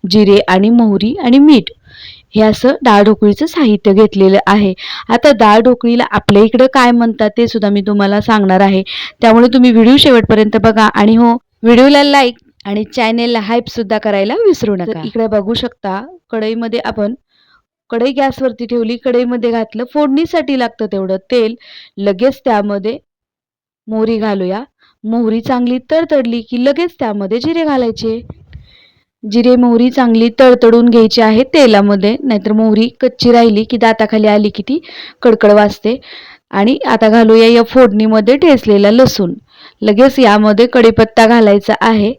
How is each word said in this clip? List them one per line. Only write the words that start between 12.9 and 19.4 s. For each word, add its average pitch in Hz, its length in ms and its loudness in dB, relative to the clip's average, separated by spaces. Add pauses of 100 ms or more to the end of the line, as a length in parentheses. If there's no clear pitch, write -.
चॅनेलला 233 460 -2
हाईप 233 280 -4
सुद्धा 214 300 -6
करायला 208 360 -4 (100)
विसरू 233 300 0
नका. 180 180 -8
तर 160 120 -10
इकडे 226 240 -6
बघू 208 260 -4
शकता, 208 500 -10 (260)
कढईमध्ये 226 500 -6
आपण, 214 340 -6 (760)
कढई 233 220 -4
गॅसवरती 254 540 -6
ठेवली, 233 320 -6
कढईमध्ये 240 540 -4